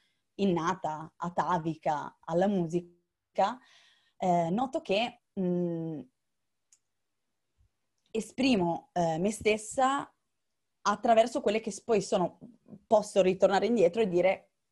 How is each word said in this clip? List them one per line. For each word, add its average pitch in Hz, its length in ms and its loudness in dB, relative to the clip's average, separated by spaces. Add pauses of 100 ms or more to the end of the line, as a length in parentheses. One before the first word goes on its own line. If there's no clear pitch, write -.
(360)
innata, 170 840 -2
atavica 165 1080 -4
alla 170 220 0
musica, 190 1120 -4 (580)
eh, 175 320 0
noto 254 320 -4
che, 214 400 -4 (180)
mm, 170 600 -4 (2000)
esprimo, 214 800 -2
eh, 165 260 0
me 202 120 0
stessa 254 800 -2 (720)
attraverso 226 600 2
quelle 220 180 0
che 220 120 -8
s-, - 100 -12
poi 214 200 0
sono, 185 380 -2 (480)
posso 208 340 4
ritornare 190 440 4
indietro 208 360 2
e 208 60 0
dire, 175 440 0 (200)